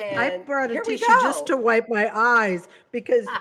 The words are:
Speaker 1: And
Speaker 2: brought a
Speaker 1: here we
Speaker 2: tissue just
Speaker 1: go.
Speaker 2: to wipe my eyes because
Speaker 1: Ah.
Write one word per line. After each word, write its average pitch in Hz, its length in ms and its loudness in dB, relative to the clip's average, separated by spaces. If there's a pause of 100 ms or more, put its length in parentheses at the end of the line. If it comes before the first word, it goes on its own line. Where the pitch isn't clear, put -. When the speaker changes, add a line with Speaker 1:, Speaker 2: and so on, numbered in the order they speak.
(300)
Speaker 1:
And 269 160 -10
Speaker 2:
brought 269 240 -2
a 233 40 -6
Speaker 1:
here 320 120 -4
we 453 120 -4
Speaker 2:
tissue 466 80 -2 (160)
just - 240 -2
Speaker 1:
go. 349 100 0
Speaker 2:
to 254 60 -2
wipe 226 260 2
my 214 240 0
eyes 214 540 2 (240)
because 240 380 0
Speaker 1:
Ah. 190 120 -6